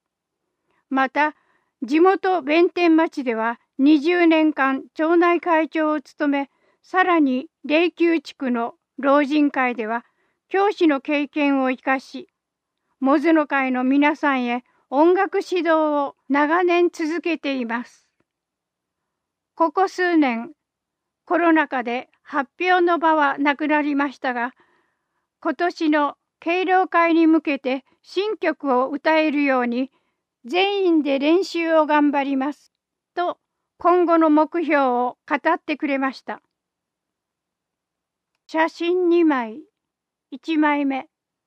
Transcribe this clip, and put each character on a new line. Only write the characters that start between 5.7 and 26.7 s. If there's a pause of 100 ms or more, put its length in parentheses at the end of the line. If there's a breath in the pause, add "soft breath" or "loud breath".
を
務
め、 (340)
さ
ら
に (180)
霊
柩
地
区
の (240)
老
人
会
で
は (440)
教
師
の
経
験
を
生
か
し、 (720)
モ
ズ
の
会
の
皆
さ
ん
へ (260)
音
楽
指
導
を (140)
長
年
続
け
て
い
ま
す。 (1500)
こ
こ
数
年、 (760)
コ
ロ
ナ
禍
で (120)
発
表
の
場
は
な
く
な
り
ま
し
た
が、 (880)
今
年
の (240)
敬
老